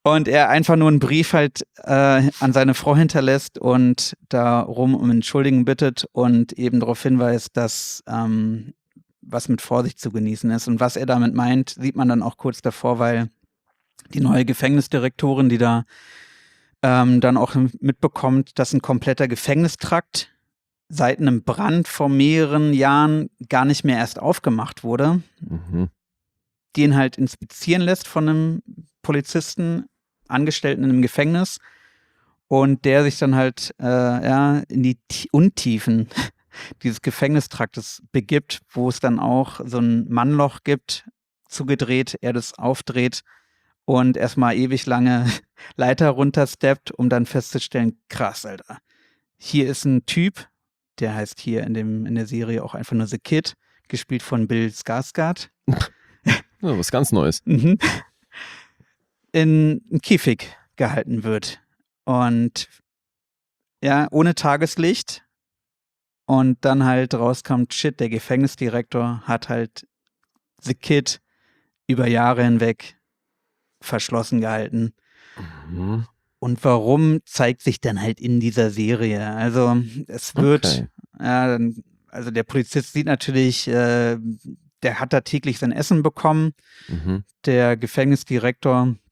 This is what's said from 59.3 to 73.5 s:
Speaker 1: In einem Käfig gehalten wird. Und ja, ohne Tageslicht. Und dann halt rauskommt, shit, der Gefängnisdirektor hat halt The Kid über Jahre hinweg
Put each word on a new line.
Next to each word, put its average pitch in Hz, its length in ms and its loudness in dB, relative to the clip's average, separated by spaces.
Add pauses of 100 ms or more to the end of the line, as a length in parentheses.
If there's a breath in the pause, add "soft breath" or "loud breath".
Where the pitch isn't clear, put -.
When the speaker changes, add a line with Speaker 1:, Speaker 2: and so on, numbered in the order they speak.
Speaker 1:
In 156 500 4 (100)
einem 160 100 -2
Käfig - 560 0 (180)
gehalten 120 480 -2
wird. 107 380 -6 (440)
Und 120 640 0 (1120)
ja, 139 300 2
ohne 165 240 4
Tageslicht. 160 880 0 (1040)
Und 131 380 2
dann 135 200 2
halt 127 300 0
rauskommt, 123 600 -2
shit, - 260 -4
der 117 80 -2
Gefängnisdirektor 120 1160 -2
hat - 240 -4
halt 117 380 -8 (720)
The 127 140 -6
Kid - 460 -2 (640)
über 123 220 0
Jahre 120 340 2
hinweg 117 540 0 (840)